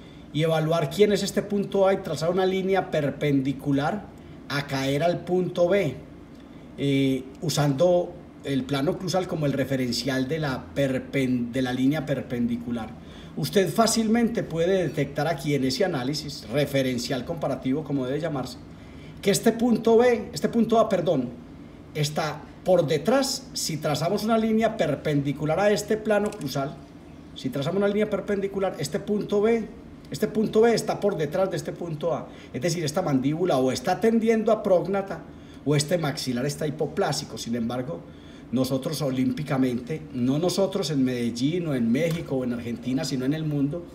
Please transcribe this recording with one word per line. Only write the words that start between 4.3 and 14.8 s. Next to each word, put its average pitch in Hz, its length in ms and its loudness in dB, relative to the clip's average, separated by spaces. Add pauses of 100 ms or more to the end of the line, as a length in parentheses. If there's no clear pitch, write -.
a 143 180 -4
caer 139 360 0
al 170 180 2
punto 175 480 2
B, 190 260 2 (840)
eh, 135 460 2 (180)
usando 160 720 2 (300)
el 139 200 -2
plano 139 280 0
oclusal 185 360 -2
como 156 180 -2
el 135 60 2
referencial 131 720 -2
de 156 120 -2
la 135 260 -4 (100)
perpen-, 127 800 0
de 131 100 0
la 127 100 -2
línea 135 340 2
perpendicular. 120 840 -2 (460)
Usted 170 360 0
fácilmente 220 680 2
puede 175 400 2